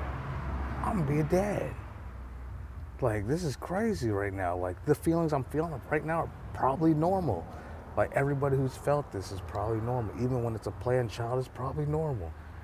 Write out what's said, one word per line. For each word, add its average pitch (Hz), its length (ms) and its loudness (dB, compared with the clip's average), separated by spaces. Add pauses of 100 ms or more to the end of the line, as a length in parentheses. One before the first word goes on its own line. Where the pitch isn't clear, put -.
(840)
I'm - 140 2
gonna 143 120 2
be 147 100 4
a 156 40 4
dad. 185 460 2 (1300)
Like, 107 260 2
this 170 160 0
is 131 120 0
crazy 185 540 0
right 101 220 0
now. 92 240 0
Like, 90 300 -2
the 147 80 6
feelings 165 380 2
I'm 135 120 2
feeling 156 340 -2 (120)
right 151 140 2
now 160 180 0
are 120 80 -4 (240)
probably 160 400 4
normal. 151 520 2 (500)
Like, 104 180 4
everybody 139 420 4
who's 135 200 2
felt 143 360 2
this 101 200 -4
is 95 140 -4
probably 107 360 0
normal. 117 400 -2
Even 123 200 2
when 117 120 0
it's 107 120 -4
a 104 40 0
planned 123 400 2
child, 117 280 -2
it's 127 100 -2
probably 143 380 -2
normal. 143 460 -2 (320)